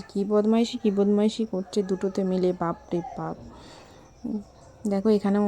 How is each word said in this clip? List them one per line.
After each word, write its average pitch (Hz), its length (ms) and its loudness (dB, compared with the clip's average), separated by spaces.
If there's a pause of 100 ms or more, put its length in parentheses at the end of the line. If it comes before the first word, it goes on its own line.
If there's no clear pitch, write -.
কী 196 160 -4
বদমাইশি, 214 540 2
কী 220 120 0
বদমাইশি 208 600 2
করছে 190 320 -4
দুটোতে 190 420 -2
মিলে, 185 340 2
বাপ 170 180 -2 (120)
রে 175 120 -2 (140)
বাপ। 160 220 -8 (1500)
দেখো 202 260 0
এখানেও 208 380 2